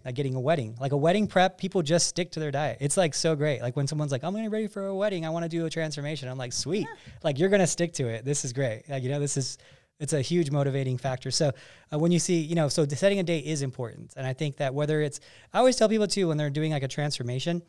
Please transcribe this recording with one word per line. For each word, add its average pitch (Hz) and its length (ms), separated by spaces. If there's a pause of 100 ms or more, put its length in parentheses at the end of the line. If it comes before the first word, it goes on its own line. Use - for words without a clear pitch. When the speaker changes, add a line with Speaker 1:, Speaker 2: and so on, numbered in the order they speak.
Speaker 1:
like 127 80
getting 131 220
a 131 40
wedding. 123 400
Like, 135 120
a 143 60
wedding 180 280
prep, 185 320
people 185 240
just 160 240
stick - 280
to 160 60
their 151 120
diet. 143 280
It's, 143 160
like, 170 200
so 160 200
great. 143 280
Like, 120 120
when 143 120
someone's 151 240
like, 135 120
"I'm 180 120
getting 220 160
ready 220 160
for 196 180
a 196 100
wedding, 190 300
I 160 60
wanna 170 180
do 165 160
a 160 60
transformation." 147 580
I'm 131 80
like, 123 160
"Sweet." 180 340
Speaker 2:
Yeah. - 240 (120)
Speaker 1:
Like, 143 160
you're 190 100
gonna 196 160
stick 170 280
to 131 140
it. 113 180
This 143 200
is 123 80
great. 120 340
Like, 135 140
you 123 80
know, 143 100
this 143 160
is, 131 220 (420)
it's 147 140
a 143 80
huge 160 300
motivating 135 480
factor. 131 320
So, 143 200 (400)
uh, 151 60
when 170 140
you 175 80
see, 175 200
you 160 140
know, 156 160
so 160 180
setting 196 300
a 190 60
date 160 220
is 151 180
important. 120 520
And 131 120
I 131 60
think 147 240
that 135 180
whether 151 260
it's, 143 180 (340)
I - 40
always 247 180
tell 220 140
people 214 180
too, 190 200
when 151 100
they're 147 140
doing, 156 200
like, 143 120
a 139 40
transformation, 147 800